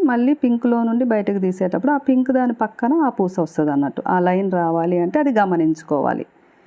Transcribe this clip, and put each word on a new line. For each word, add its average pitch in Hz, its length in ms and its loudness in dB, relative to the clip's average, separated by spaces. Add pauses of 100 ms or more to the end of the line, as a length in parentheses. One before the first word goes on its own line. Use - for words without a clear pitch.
(100)
మళ్ళీ 247 220 2 (120)
పింక్లో 233 420 2
నుండి 233 260 0
బయటకు 208 320 0
తీసేటప్పుడు 185 520 -2
ఆ - 100 0
పింక్ 254 320 2
దాని 247 240 0
పక్కన 233 300 -2 (160)
ఆ - 100 -2
పూస 185 160 0 (100)
వస్తది 151 300 -2
అన్నట్టు. 139 280 -2 (120)
ఆ - 20 2 (100)
లైన్ 190 220 0 (140)
రావాలి 165 420 0
అంటే 180 180 -2
అది 277 180 0
గమనించుకోవాలి. 160 840 0 (420)